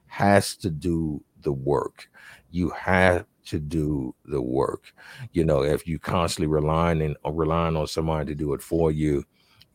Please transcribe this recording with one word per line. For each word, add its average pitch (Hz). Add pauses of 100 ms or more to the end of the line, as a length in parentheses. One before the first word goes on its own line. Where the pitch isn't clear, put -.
has -
to 104
do 80 (180)
the 76
work. 67 (420)
You 85
have 92 (200)
to -
do 73 (120)
the 71
work. 64 (380)
You 82
know, 73
if 73
you 78
constantly 85
relying 78
and, 76
uh, 73
relying 80
on 76
somebody 80
to 76
do 73
it 67
for 82
you, 76 (520)